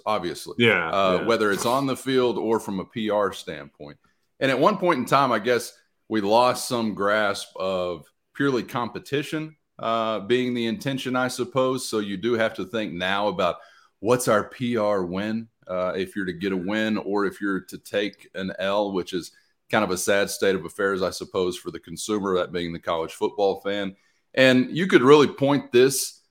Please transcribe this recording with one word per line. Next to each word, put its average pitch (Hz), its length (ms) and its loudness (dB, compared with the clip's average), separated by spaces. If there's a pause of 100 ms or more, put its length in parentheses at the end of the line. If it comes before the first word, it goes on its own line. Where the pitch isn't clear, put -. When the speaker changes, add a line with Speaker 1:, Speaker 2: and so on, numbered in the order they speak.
Speaker 1:
obviously. 87 520 -6
Speaker 2:
Yeah, 98 320 2
Speaker 1:
Uh, 92 320 2
Speaker 2:
yeah. 78 40 -6
Speaker 1:
whether 107 260 2
it's 95 140 -2
on 131 220 0
the 131 80 -2
field 127 420 0
or 110 220 0
from 98 220 -6
a 82 40 -8
P 107 240 -6
R 101 220 0
standpoint. 73 680 -14 (440)
And 135 100 2
at 123 80 0
one 190 180 2
point 175 220 0
in 117 60 -2
time, 139 260 4
I 113 80 2
guess 117 320 0 (380)
we 110 100 0
lost 117 480 4
some 113 260 -2
grasp 101 640 0
of 90 500 -4 (280)
purely 135 280 0
competition, 147 960 -6 (240)
uh, 113 400 -2
being 123 340 0
the 120 140 -2
intention, 127 480 -4
I 127 120 0
suppose. 127 640 -2
So 110 100 -2
you 101 180 -4
do 113 160 0
have 110 220 0
to 95 100 -6
think 104 280 -6
now 98 360 0
about 90 280 0 (420)
what's 123 280 2
our 107 220 2
P 120 280 -4
R 104 260 2
win, 107 440 -4 (200)
uh, 92 280 -2
if 92 200 -4
you're 98 120 -4
to 92 60 -6
get 95 200 -2
a 95 40 -2
win 107 400 -2
or 101 280 -2
if 95 160 -4
you're 98 200 -2
to - 180 -18
take - 560 -6
an 95 240 -6
L, 98 340 0
which 90 180 -2
is 92 200 -6 (380)
kind 110 140 4
of 92 80 -2
a 92 60 -2
sad 101 320 2
state 98 260 2
of 85 80 -4
affairs, 98 380 -2
I 90 80 0
suppose, 90 480 -4
for 90 140 -10
the 82 80 -12
consumer, 95 580 -4
that 85 160 -2
being 87 180 -4
the 85 80 -8
college 82 340 -6
football 101 460 -2
fan. 98 360 -4 (380)
And 131 360 6
you 180 180 -2
could 185 140 6
really 139 260 10
point 139 460 0
this 131 580 4